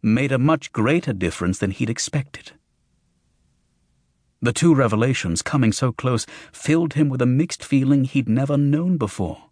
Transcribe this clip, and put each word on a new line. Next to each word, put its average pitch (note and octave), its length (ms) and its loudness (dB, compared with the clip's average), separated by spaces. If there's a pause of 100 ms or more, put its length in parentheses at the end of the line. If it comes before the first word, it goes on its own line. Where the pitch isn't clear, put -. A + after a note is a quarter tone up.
made A#2+ 280 2
a C3+ 80 0
much D3+ 340 0
greater C#3 400 0
difference F2+ 460 -2
than G2+ 120 -2
he'd A2+ 200 -4
expected. - 600 -8 (1900)
The A#2+ 120 0
two E3 220 4
revelations A2+ 680 0
coming B2 300 0
so B2+ 200 -2
close B2+ 340 -4 (260)
filled D#3+ 420 -2
him D3+ 140 2
with C3 140 -2
a B2 40 2
mixed C3 380 0
feeling C3+ 400 2
he'd C3 240 -2
never C3+ 280 0
known D3+ 420 2
before. G2+ 540 -4